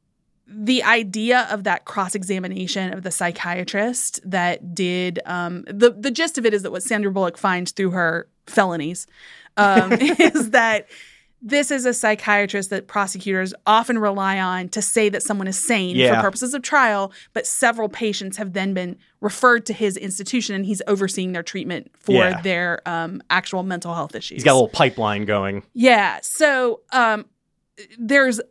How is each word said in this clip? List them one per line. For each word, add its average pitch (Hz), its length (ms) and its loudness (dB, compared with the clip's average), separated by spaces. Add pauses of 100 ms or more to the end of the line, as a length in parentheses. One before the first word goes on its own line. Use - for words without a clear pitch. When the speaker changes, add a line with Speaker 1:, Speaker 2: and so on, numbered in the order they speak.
(500)
Speaker 1:
the 214 340 0
idea 226 680 2
of 202 140 -4
that 190 200 -2
cross-examination 190 1080 -4
of 185 100 -10
the 185 80 -8
psychiatrist 180 1120 -4
that 175 500 -2
did, 180 520 -2
um, 175 420 -6
the, 226 240 4
the 233 200 -4
gist 311 260 -2
of 233 80 0
it 214 80 2
is 202 80 0
that 185 100 -8
what 202 120 -8
Sandra 208 280 -2
Bullock 185 260 -2
finds 180 340 -2
through 190 200 -2
her 170 380 -2 (160)
felonies, 170 640 -2 (500)
um, 196 340 6
<laughs> 233 80 4
is 294 520 4
that 226 360 2 (540)
this 277 280 0
is 262 160 -2
a 247 80 2
psychiatrist 202 760 0
that 190 180 -6
prosecutors 190 680 -4 (140)
often 226 320 4
rely 196 400 0
on 185 300 -2
to 214 120 -6
say 214 280 2
that 202 120 -2
someone 196 260 -4
is 190 120 -4
sane 190 380 0
Speaker 2:
Yeah. 123 180 6
Speaker 1:
for 113 60 4
purposes 214 320 -2
of 277 80 -6
trial, 214 500 2 (220)
but - 120 -4
several 233 440 0
patients 202 480 -6
have 190 160 -8
then 196 200 -2
been 180 240 -6 (220)
referred 233 480 2
to 226 60 -6
his 196 240 -2
institution 202 580 -4
and 190 100 -4
he's 190 220 -4
overseeing 190 460 0
their 170 100 -6
treatment - 560 -8
for - 140 2
Speaker 2:
Yeah. 185 280 4
Speaker 1:
their, 175 460 -2
um, 170 420 -6
actual 185 340 0
mental 170 300 -6
health 160 220 -6
issues. - 220 -12
Speaker 2:
He's 120 80 -2
got 143 80 10
a - 20 6
little 123 140 6
pipeline 107 560 0
going. 98 380 0 (100)
Speaker 1:
Yeah. 220 500 4
So, 262 580 0 (120)
um, 226 320 2 (720)
there's 247 400 2 (120)